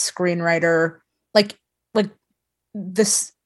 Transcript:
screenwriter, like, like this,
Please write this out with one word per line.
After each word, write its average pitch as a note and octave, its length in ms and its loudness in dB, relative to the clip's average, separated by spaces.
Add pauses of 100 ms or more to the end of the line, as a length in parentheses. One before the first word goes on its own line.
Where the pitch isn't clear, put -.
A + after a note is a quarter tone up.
(100)
screenwriter, E3 880 0 (340)
like, G#3 260 2 (360)
like G3+ 160 0 (640)
this, G3+ 580 -2 (140)